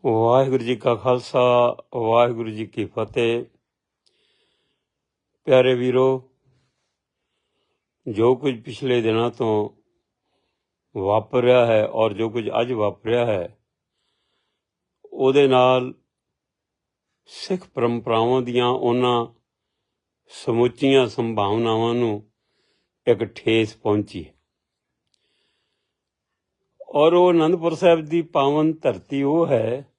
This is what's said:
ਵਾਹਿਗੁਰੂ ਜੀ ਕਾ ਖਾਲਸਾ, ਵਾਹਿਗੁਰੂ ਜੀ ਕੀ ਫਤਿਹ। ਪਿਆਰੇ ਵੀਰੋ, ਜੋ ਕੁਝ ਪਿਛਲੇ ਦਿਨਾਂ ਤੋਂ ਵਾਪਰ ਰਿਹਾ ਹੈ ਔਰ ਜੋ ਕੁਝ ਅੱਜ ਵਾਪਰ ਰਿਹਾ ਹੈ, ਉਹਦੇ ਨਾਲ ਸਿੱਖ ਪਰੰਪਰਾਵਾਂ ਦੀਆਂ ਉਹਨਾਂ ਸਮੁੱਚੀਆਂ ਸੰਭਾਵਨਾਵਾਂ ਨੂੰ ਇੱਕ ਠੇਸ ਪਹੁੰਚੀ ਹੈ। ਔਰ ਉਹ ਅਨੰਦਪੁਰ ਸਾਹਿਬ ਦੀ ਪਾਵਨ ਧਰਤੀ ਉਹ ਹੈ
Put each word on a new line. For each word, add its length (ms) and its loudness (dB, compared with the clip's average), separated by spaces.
ਵਾਹਿਗੁਰੂ 600 2
ਜੀ 120 -2
ਕਾ 180 -2
ਖਾਲਸਾ, 800 0
ਵਾਹਿਗੁਰੂ 560 0
ਜੀ 160 -10
ਕੀ 200 -8
ਫਤਿਹ। 580 -4
ਪਿਆਰੇ 280 4
ਵੀਰੋ, 560 0
ਜੋ 280 2
ਕੁਝ 260 -4
ਪਿਛਲੇ 420 -4
ਦਿਨਾਂ 280 -2
ਤੋਂ 380 -2
ਵਾਪਰ 480 -2
ਰਿਹਾ 240 4
ਹੈ 180 2
ਔਰ 280 0
ਜੋ 180 -4
ਕੁਝ 180 -6
ਅੱਜ 120 -2
ਵਾਪਰ 360 -4
ਰਿਹਾ 180 0
ਹੈ, 320 -6
ਉਹਦੇ 440 2
ਨਾਲ 440 2
ਸਿੱਖ 380 -8
ਪਰੰਪਰਾਵਾਂ 720 -2
ਦੀਆਂ 260 0
ਉਹਨਾਂ 580 0
ਸਮੁੱਚੀਆਂ 760 0
ਸੰਭਾਵਨਾਵਾਂ 880 -2
ਨੂੰ 280 -2
ਇੱਕ 200 2
ਠੇਸ 500 -2
ਪਹੁੰਚੀ 480 -4
ਹੈ। 100 -20
ਔਰ 180 4
ਉਹ 180 4
ਅਨੰਦਪੁਰ 440 0
ਸਾਹਿਬ 260 4
ਦੀ 200 -4
ਪਾਵਨ 400 2
ਧਰਤੀ 500 -4
ਉਹ 240 0
ਹੈ 380 -2